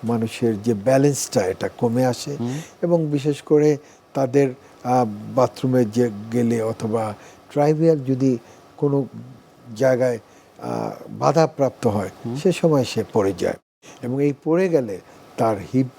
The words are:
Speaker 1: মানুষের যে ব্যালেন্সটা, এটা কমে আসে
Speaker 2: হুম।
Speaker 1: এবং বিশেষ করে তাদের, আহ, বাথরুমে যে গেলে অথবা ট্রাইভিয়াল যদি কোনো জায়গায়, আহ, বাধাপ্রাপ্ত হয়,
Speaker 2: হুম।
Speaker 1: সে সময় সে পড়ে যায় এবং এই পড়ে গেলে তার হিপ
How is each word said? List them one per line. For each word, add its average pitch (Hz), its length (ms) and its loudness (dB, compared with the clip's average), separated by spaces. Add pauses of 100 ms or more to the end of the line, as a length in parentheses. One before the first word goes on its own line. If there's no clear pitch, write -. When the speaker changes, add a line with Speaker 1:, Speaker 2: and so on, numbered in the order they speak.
Speaker 1:
মানুষের 113 580 -2
যে 117 120 2
ব্যালেন্সটা, 131 640 2
এটা 95 280 -2
কমে 120 360 0
আসে 127 360 -4
Speaker 2:
হুম। 123 200 -6 (220)
Speaker 1:
এবং 170 240 2
বিশেষ 147 360 -2
করে 151 340 4 (380)
তাদের, 135 400 2 (300)
আহ, 123 220 2 (280)
বাথরুমে 127 500 2
যে 120 260 0 (220)
গেলে 117 300 0
অথবা 110 520 -4 (360)
ট্রাইভিয়াল 151 540 2
যদি 131 340 2 (380)
কোনো 139 300 0 (680)
জায়গায়, 127 420 2 (400)
আহ, 113 320 -6 (200)
বাধাপ্রাপ্ত 139 760 0
হয়, 104 240 0 (140)
Speaker 2:
হুম। 120 120 -6
Speaker 1:
সে 170 160 2
সময় 151 320 2
সে 110 280 -4
পড়ে 98 260 2
যায় 92 180 -4 (460)
এবং 131 220 -2
এই 147 80 2 (120)
পড়ে 170 240 0
গেলে 120 320 -2 (360)
তার 113 200 0 (180)
হিপ 131 120 2 (120)